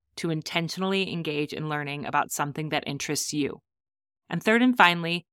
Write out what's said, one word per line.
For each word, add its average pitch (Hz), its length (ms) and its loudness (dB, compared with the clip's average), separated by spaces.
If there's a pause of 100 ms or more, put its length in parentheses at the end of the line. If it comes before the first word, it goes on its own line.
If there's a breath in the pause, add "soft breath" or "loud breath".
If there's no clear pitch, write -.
(160)
to 165 160 -2
intentionally 180 840 -2
engage 151 400 -2
in 151 160 -4
learning 147 360 -4
about - 260 0
something 151 380 -4
that 147 180 -2
interests 143 460 -4
you. 147 280 -2 (680)
And 170 140 -2
third 226 200 4
and 254 120 6
finally, 170 580 4